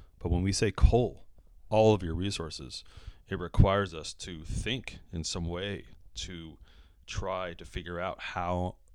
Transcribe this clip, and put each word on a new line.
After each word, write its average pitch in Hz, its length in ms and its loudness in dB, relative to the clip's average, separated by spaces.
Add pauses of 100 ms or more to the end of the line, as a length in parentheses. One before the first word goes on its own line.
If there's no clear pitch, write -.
(180)
But 85 140 -4
when 87 100 0
we 98 100 2
say 101 200 2
kol, - 560 4 (420)
all 110 240 8
of 95 80 2
your 80 140 -2
resources, 82 680 -6 (440)
it 98 100 -4
requires 95 560 4
us 78 220 -10
to 82 300 -10
think - 520 -6 (140)
in 82 120 -4
some 87 220 -4
way, 87 400 -6 (300)
to 82 420 -12 (480)
try 92 480 -4
to - 120 -14
figure 85 340 -8
out 90 200 -4
how 90 580 -2 (180)